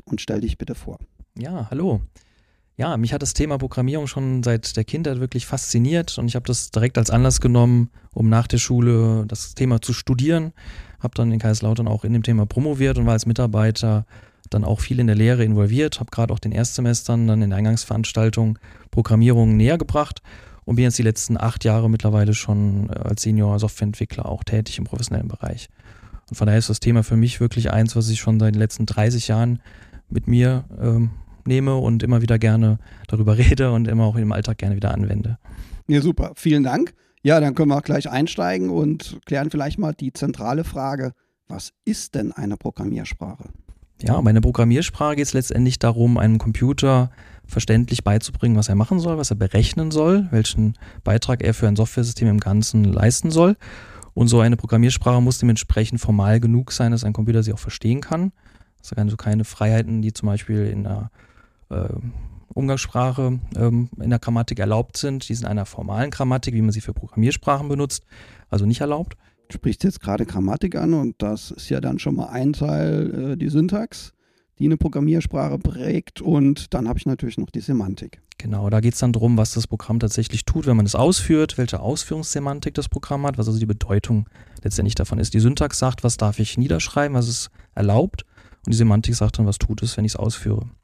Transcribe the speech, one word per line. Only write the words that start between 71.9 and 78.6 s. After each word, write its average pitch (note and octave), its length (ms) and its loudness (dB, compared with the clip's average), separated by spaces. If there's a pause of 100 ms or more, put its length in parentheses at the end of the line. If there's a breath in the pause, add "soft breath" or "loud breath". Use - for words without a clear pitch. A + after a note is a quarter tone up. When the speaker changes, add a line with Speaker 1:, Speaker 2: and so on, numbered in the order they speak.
Speaker 1:
schon - 160 -4
mal - 140 -6
ein C3 240 -2
Teil, D3+ 800 -2
äh, C3+ 40 -6
die E3 140 -4
Syntax, F3+ 640 -4 (460)
die C#3 60 0
eine D#3 120 2
Programmiersprache D3 800 -2
prägt. - 640 -6
Und C#3+ 520 0
dann A#2+ 140 -2
hab B2 80 -2
ich - 100 -6
natürlich B2+ 320 -4
noch - 120 -8
die - 100 -8
Semantik. G2+ 640 -6 (160)
Speaker 2:
Genau, G2+ 320 -4